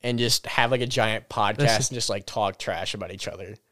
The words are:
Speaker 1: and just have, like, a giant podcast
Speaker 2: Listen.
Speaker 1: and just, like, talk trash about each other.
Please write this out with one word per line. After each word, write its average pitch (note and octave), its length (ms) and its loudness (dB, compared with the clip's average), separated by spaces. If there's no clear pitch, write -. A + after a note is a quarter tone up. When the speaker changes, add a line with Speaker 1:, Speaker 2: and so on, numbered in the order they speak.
Speaker 1:
and B2 140 0
just A#2 280 2
have, A#2+ 260 4
like, B2+ 80 2
a B2+ 60 -2
giant A2+ 420 0
podcast G#2+ 320 0
Speaker 2:
Listen. A#2 160 4
Speaker 1:
and C3 180 0
just, A#2 160 -2
like, G2 160 -4
talk G2+ 320 -2
trash F#2 360 -4
about F#2+ 180 -8
each F#2+ 160 -8
other. F#2+ 260 -12